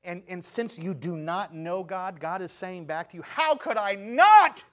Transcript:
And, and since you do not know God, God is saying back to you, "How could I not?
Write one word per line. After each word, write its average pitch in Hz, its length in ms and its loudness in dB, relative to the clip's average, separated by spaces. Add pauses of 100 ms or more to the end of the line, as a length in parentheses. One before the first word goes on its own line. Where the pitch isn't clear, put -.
And, 180 240 -10
and 180 160 -10
since - 340 -8
you 170 160 -6
do 165 220 -6
not 165 400 -6
know 175 300 -6
God, 185 340 -8
God 170 220 -6
is 175 100 -8
saying 185 340 -12
back 156 260 -8
to - 40 -20
you, 170 80 -14
"How 311 320 0
could - 220 -4
I 202 180 0
not? 320 760 6